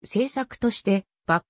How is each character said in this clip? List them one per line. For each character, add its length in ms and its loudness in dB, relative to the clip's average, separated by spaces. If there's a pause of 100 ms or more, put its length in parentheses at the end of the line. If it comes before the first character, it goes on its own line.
政 300 -2
策 240 -6
と 140 0
し 140 -4
て 220 2 (220)
バ 120 2
ッ 100 -10